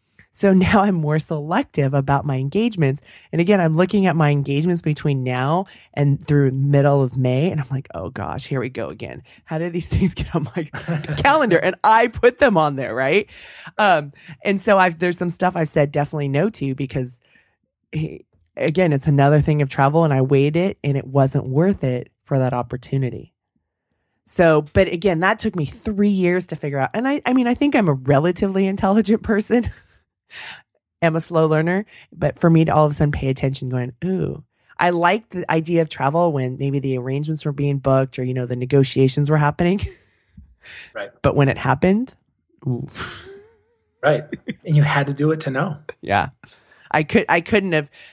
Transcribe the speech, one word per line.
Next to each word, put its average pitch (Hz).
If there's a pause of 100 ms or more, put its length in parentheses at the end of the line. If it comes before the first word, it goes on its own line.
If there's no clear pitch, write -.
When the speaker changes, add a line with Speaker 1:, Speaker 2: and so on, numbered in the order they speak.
(320)
Speaker 1:
So 196
<laughs> 180
now 196
I'm 202
more 156
selective 151
about 139
my 135
engagements. 147 (320)
And 160
again, 196
I'm 160
looking 190
at 160
my 151
engagements 147
between 147
now 135 (300)
and 143
through 143
middle 139
of 123
May. 127
And 151
I'm 131
like, 135
"Oh 87
gosh, 92
here 135
we 120
go 117
again. 69 (220)
How 160
did 170
these 170
<laughs> -
things -
get -
on 165
my 170
Speaker 2:
<laughs> 151
Speaker 1:
calendar?" 277
And 185
I 226
put 247
them 247
on 147
there, 113
right? 143 (480)
Um, 175 (320)
and 196
so 202
I've, 180
there's 180
some 175
stuff 180
I've 160
said 147
definitely 143
no 147
to 139
because, 127 (720)
eh, 156 (360)
again, 160
it's 139
another 143
thing 151
of 135
travel, 147
and 147
I 135
weighed 139
it, 185
and 139
it -
wasn't 135
worth 170
it 123 (120)
for 143
that 127
opportunity. 123 (920)
So, 160 (100)
but 190
again, 170
that 202
took 214
me 160
three 208
years 180
to 165
figure 139
out. 135
And 247
I, 285
I 254
mean, 254
I 247
think 285
I'm 214
a 147
relatively 170
intelligent 202
person. 226
<laughs> - (1200)
am 160
a 160
slow 160
learner, 165 (260)
but -
for 175
me 160
to -
all 156
of 147
a 147
sudden 147
pay 135
attention 131
going, 123 (100)
"Ooh." 156 (380)
I 175
like 175
the 180
idea 165
of 156
travel 160
when 131
maybe 139
the 131
arrangements 143
were 151
being 143
booked 135
or, 131
you 127
know, 127
the 123
negotiations 135
were 156
happening. 160
<laughs> - (1040)
Speaker 2:
Right. 101 (140)
Speaker 1:
But 135
when 139
it 123
happened, 185 (540)
ooh. 127 (1160)
Speaker 2:
Right. 151 (420)
And 160
you 147
had 143
to 143
do 147
it 156
to -
know. 147 (240)
Speaker 1:
Yeah. 98 (600)
I 156
could, 180
I 170
couldn't 196
have, 156 (240)